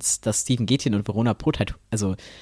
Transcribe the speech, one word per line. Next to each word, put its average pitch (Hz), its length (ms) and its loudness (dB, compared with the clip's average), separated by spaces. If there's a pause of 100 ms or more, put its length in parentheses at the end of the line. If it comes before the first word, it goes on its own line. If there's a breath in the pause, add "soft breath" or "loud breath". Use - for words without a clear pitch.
(220)
dass 107 180 0
Steven 120 260 0
Gätjen 127 300 2
und 101 100 0
Verona 110 280 2
Poth - 260 0
halt, 104 140 -2 (160)
also 104 180 0 (320 loud breath)